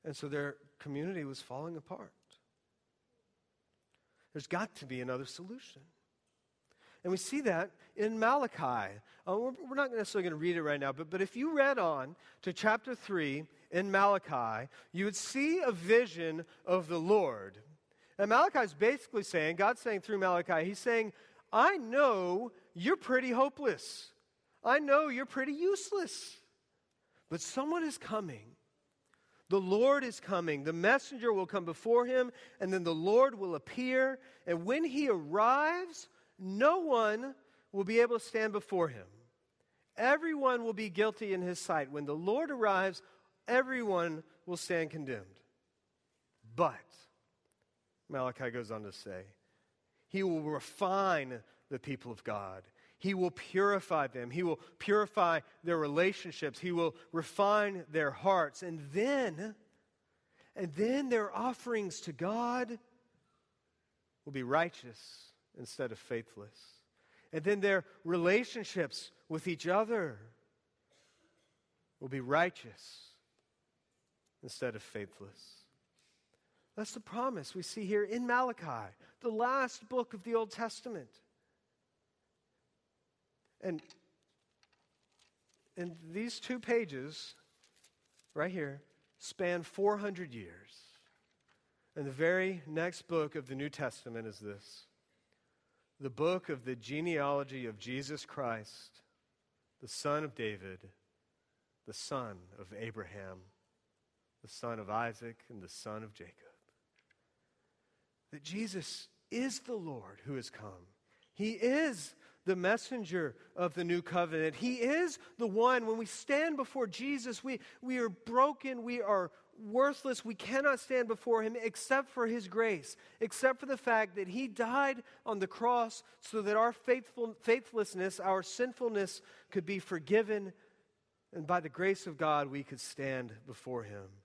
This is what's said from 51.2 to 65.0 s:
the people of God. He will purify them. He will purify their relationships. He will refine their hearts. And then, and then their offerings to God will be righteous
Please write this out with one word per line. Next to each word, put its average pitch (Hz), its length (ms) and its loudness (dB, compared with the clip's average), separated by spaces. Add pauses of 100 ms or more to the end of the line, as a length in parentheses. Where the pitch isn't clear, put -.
the 135 80 -6
people 123 340 -8
of 104 120 -14
God. 98 380 -6 (360)
He 196 160 -2
will 180 160 2
purify 190 760 2
them. 120 240 -8
He 160 120 -2
will 170 180 0 (180)
purify 196 600 4 (240)
their 170 140 2
relationships. 170 800 0
He 180 140 -4
will 165 220 2 (160)
refine 196 800 2
their 151 200 2
hearts. 170 520 2
And 170 180 -6 (120)
then, 214 600 0 (1000)
and 175 200 -4
then 254 340 2
their 214 260 2
offerings 220 680 -2
to 170 100 -8
God 233 680 -2 (1500)
will 147 60 -14
be 135 100 -4
righteous 139 880 -4 (260)